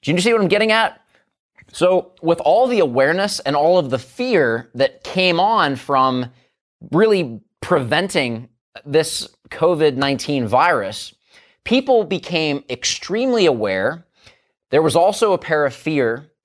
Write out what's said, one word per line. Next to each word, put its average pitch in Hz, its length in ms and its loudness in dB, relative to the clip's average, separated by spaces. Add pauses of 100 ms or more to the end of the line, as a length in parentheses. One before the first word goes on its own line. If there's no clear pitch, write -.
Do 139 100 -4
you 175 80 0
see 220 140 2
what 220 80 2
I'm 190 60 2
getting 208 240 2
at? 220 280 0 (720)
So 180 420 0 (100)
with 165 180 0
all 202 240 4
the 240 140 0
awareness 160 600 0
and 143 160 -4
all 160 220 4
of 143 140 0
the 127 80 -2
fear 156 720 -2
that 131 300 -2
came 180 360 0
on 185 360 0
from 127 560 0 (600)
really 175 480 2 (220)
preventing 139 880 -2 (340)
this 147 460 -2 (200)
covid 156 460 0
nineteen 139 520 -2
virus, 120 640 0 (520)
people 254 380 2
became 160 640 -4
extremely 220 760 -2
aware. 113 640 -2 (640)
There 143 100 4
was 156 140 0
also 196 380 2
a 175 40 0
pair 151 280 -2
of 131 80 -2
fear 135 580 -4 (140)